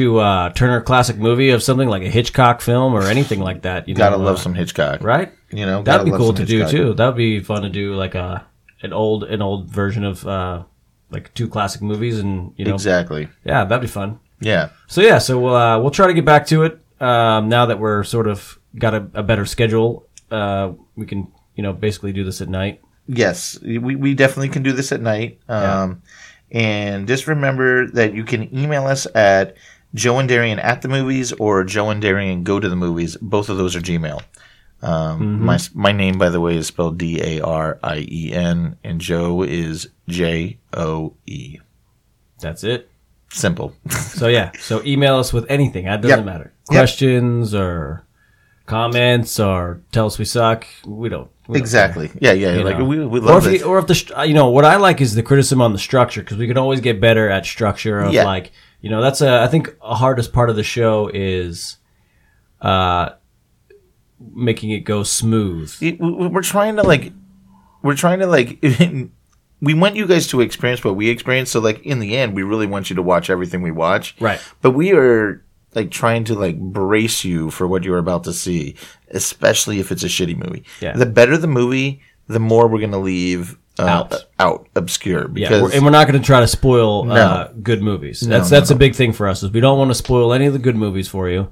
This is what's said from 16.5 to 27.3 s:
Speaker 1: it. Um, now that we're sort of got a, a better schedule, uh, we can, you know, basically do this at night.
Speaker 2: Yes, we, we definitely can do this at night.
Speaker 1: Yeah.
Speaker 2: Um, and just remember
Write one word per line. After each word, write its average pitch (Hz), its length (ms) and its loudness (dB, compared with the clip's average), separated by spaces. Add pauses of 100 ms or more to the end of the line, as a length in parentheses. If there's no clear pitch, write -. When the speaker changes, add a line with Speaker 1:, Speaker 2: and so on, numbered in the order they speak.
Speaker 1:
it. 160 160 -2 (220)
Um, 113 480 2
now 120 160 4
that 110 140 -2
we're 104 260 -2
sort 113 220 -2
of 101 300 -8 (200)
got 110 160 0
a, 104 200 -4
a 107 100 -6
better 101 220 0
schedule, 113 640 0 (240)
uh, 98 400 -2 (240)
we 110 100 -10
can, 98 220 -10 (260)
you - 80 -10
know, 98 120 -4
basically 101 400 -6
do 98 100 -4
this 92 160 -8
at 92 80 -8
night. 95 320 -6 (280)
Speaker 2:
Yes, 117 540 -2
we, 113 160 -6 (200)
we 139 160 0
definitely 135 340 2
can 135 160 -4
do 135 80 0
this 131 220 -4
at 113 80 -4
night. 113 480 -4
Speaker 1:
Yeah. 98 340 -2
Speaker 2:
Um, 92 180 -6 (480)
and 104 560 -4
just 135 220 -2
remember 131 600 0